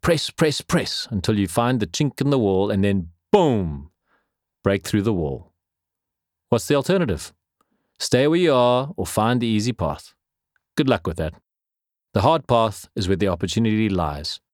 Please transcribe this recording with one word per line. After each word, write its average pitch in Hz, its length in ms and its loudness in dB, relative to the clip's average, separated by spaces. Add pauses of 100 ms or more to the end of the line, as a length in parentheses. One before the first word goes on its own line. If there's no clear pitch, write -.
Press, - 280 0
press, - 320 -2
press - 500 -4
until 107 260 -2
you 98 100 0
find 120 320 0
the - 80 -2
chink - 340 -4
in 143 80 0
the 139 100 2
wall 101 320 2
and 98 120 2
then 98 260 0 (220)
boom, 98 600 0 (720)
break 98 220 0
through 107 160 0
the 107 120 0
wall. 73 380 -6 (1000)
What's 117 180 0
the 147 80 2
alternative? 143 580 -2 (680)
Stay 131 280 2
where 165 120 2
you 165 140 4
are 127 420 2
or 101 100 -6
find 117 360 0
the 120 60 -2
easy 110 260 0
path. 76 400 -6 (640)
Good 143 120 0
luck 117 180 0
with 87 120 -6
that. 80 160 -6 (800)
The 98 80 2
hard 151 260 2
path 113 480 0
is 98 120 -4
where 95 100 2
the 98 100 0
opportunity 107 640 0
lies. 80 500 -4 (140)